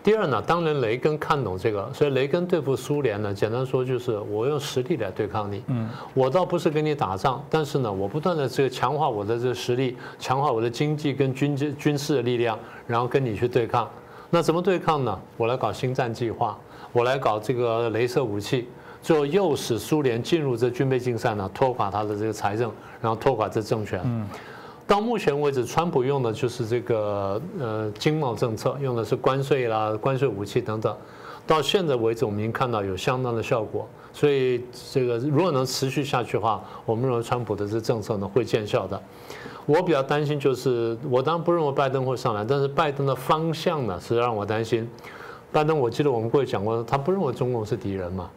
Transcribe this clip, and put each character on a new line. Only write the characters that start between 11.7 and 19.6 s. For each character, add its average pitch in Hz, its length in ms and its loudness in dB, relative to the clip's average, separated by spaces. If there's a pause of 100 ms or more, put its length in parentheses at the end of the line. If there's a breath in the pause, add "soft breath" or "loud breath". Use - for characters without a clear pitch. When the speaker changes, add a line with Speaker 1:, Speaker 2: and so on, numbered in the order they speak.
Speaker 1:
军 147 200 2
事 143 200 0
的 123 40 2
力 123 140 0
量， 113 240 0 (260 loud breath)
然 120 140 2
后 123 80 0
跟 139 160 2
你 117 100 -2
去 110 140 0
对 120 180 2
抗。 110 240 0 (400 loud breath)
那 170 120 4
怎 160 120 2
么 175 80 2
对 185 160 2
抗 151 280 2
呢？ 98 120 -2 (200)
我 113 100 2
来 123 80 2
搞 117 160 0
星 127 220 -2
战 123 180 0
计 110 200 -2
划， 104 260 -2 (340 loud breath)
我 120 120 4
来 135 160 4
搞 113 200 2
这 127 140 -2
个 117 380 2
雷 113 160 2
射 139 160 2
武 104 160 -2
器， 117 280 -2 (320 loud breath)
最 - 160 4
后 147 120 4
诱 165 280 2
使 - 220 -2